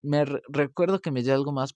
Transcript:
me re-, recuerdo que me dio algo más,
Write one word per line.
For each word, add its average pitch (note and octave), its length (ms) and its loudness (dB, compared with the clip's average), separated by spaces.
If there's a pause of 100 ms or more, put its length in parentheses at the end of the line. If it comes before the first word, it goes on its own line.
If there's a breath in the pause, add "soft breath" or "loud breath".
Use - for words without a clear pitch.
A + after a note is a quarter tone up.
me D3 220 2
re-, C#3 240 -4
recuerdo D3 520 0
que E3 100 -4
me B2+ 120 -2
dio C3+ 120 2
algo C#3 180 0
más, C3+ 220 -4